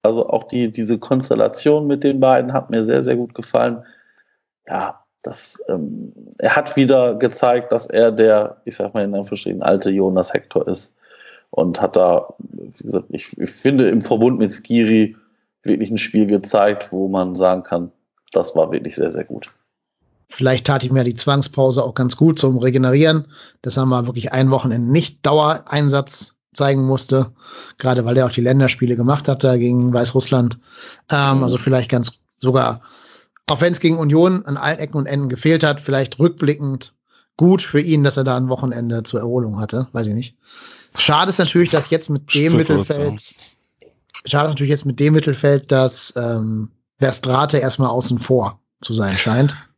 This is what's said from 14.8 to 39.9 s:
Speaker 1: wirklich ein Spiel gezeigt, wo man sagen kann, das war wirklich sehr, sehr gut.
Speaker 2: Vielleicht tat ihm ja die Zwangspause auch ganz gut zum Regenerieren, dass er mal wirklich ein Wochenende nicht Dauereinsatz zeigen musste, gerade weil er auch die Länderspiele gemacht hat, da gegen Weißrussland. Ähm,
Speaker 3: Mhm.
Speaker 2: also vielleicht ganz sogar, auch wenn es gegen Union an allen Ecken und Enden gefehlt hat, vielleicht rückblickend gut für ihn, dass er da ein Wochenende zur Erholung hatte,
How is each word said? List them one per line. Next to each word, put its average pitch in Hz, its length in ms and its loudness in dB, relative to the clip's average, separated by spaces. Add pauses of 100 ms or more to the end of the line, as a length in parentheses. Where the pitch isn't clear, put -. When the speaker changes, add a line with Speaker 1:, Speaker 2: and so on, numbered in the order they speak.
Speaker 1:
wirklich 107 280 -2
ein 113 60 -4
Spiel 107 300 0
gezeigt, 101 680 0
wo 95 160 -4
man 92 260 -2
sagen 90 280 0
kann, 87 280 -6 (400)
das - 240 -2
war 80 160 2
wirklich 78 240 -6
sehr, - 160 -2
sehr 78 140 -10
gut. - 260 -16 (760)
Speaker 2:
Vielleicht 131 360 0
tat 135 200 0
ihm 127 100 0
ja 131 80 2
die 120 100 -2
Zwangspause 135 680 0
auch 123 100 -6
ganz 127 220 -2
gut 160 240 4
zum 131 180 2
Regenerieren, 131 680 2 (340)
dass 120 140 -8
er 131 100 0
mal 123 220 0
wirklich 117 240 -8
ein 131 180 2
Wochenende 120 400 0
nicht - 360 0
Dauereinsatz 147 1120 0 (180)
zeigen 139 320 0
musste, 131 480 0 (440)
gerade 123 280 0
weil 123 100 0
er 131 120 4
auch 113 40 -2
die - 80 -4
Länderspiele 127 560 2
gemacht 135 320 0
hat, 135 160 -2
da 127 140 4
gegen 123 360 2
Weißrussland. 120 640 0 (540)
Ähm, 139 280 2
Speaker 3:
Mhm. 131 40 0
Speaker 2:
also 123 140 0
vielleicht 127 340 0
ganz 120 220 -2 (240)
sogar, 123 440 0 (640)
auch 143 120 -2
wenn 175 140 2
es - 80 -6
gegen 165 180 2
Union 165 460 2
an 143 100 -4
allen 156 240 -4
Ecken 156 160 -8
und 139 100 -2
Enden 139 220 -4
gefehlt 156 380 2
hat, 147 160 0
vielleicht 135 360 -2
rückblickend 143 760 -2 (420)
gut 180 260 4
für 147 200 0
ihn, 151 240 2
dass 139 100 2
er 139 80 0
da 127 140 0
ein 127 100 -2
Wochenende 120 560 -4
zur 117 160 -6
Erholung 117 400 -4
hatte, 113 320 -4